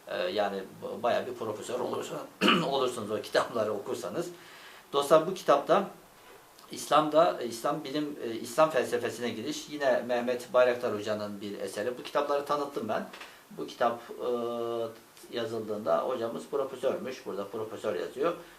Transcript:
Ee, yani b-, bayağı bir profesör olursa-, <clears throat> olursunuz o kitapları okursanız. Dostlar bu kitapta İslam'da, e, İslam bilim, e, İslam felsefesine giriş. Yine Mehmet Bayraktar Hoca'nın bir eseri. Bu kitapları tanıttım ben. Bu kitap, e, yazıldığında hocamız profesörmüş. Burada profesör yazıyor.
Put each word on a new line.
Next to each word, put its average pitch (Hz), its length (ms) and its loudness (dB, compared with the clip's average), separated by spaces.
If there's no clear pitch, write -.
Ee, 98 80 -6
yani 98 420 0
b-, 98 440 -8
bayağı 117 240 2
bir 113 80 -6
profesör 110 460 -4
olursa-, - 460 -4
<clears throat> 170 300 6
olursunuz 120 400 0
o 107 120 -2
kitapları 107 500 0
okursanız. 120 580 -4
Dostlar 156 340 6
bu 190 80 -2
kitapta 156 500 4
İslam'da, 156 680 4
e, 120 60 -2
İslam 143 380 -2
bilim, 143 400 -2
e, 117 60 -2
İslam 117 400 4
felsefesine 120 600 0
giriş. 101 400 -6
Yine 139 360 2
Mehmet 123 460 -2
Bayraktar 120 420 4
Hoca'nın 104 460 -4
bir 101 200 -8
eseri. 104 380 -4
Bu - 40 -10
kitapları 143 420 0
tanıttım 143 440 -2
ben. - 180 -2
Bu - 160 -8
kitap, 117 340 0
e, 123 180 -6
yazıldığında 110 640 0
hocamız 120 520 -2
profesörmüş. 110 760 -2
Burada 98 220 -6
profesör 107 460 -4
yazıyor. 120 380 -2